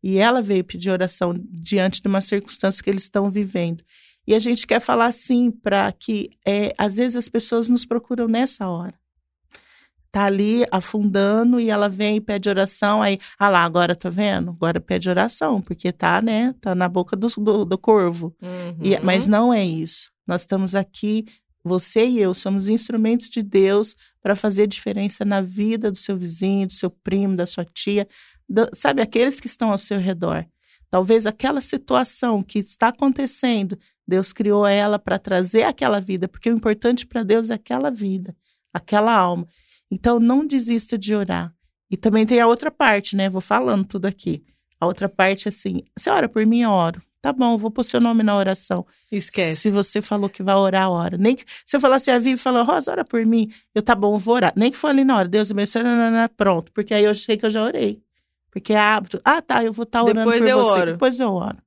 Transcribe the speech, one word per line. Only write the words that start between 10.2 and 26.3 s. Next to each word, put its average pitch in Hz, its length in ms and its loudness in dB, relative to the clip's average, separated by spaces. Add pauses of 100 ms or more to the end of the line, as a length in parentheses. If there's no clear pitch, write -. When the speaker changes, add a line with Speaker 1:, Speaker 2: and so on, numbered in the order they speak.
Speaker 1:
ali 208 480 2
afundando 208 880 2
e 233 100 0
ela 208 200 0
vem 208 260 -2
e 214 60 0
pede 208 260 -4
oração, 202 540 0
aí, 202 180 0 (180)
"Ah 202 120 4
lá, 175 160 4
agora 170 280 2
tá 180 160 -6
vendo? 185 420 -2
Agora 170 280 -2
pede 180 300 -4
oração, 214 500 0
porque 180 320 -6
tá, 175 300 0
né? 226 400 0
Tá 190 120 -4
na 180 140 0
boca 180 300 -2
do, 208 100 -2
do, 208 380 0
do 185 120 -2
corvo." 170 640 0
Speaker 2:
Uhum. 180 400 -12
Speaker 1:
E, 190 220 2
mas 190 240 2
não 226 260 4
é 208 120 2
isso. 160 440 -6 (160)
Nós 180 180 -4
estamos 190 300 -4
aqui 208 520 -4 (420)
você 185 380 0
e 247 140 0
eu 185 140 2
somos 196 340 -4
instrumentos 226 600 0
de 233 120 -6
Deus 202 540 2 (260)
pra 196 140 0
fazer 202 320 0
diferença 202 580 -6
na 202 160 0
vida 208 500 -2
do 190 60 -8
seu - 180 -6
vizinho, 185 520 -2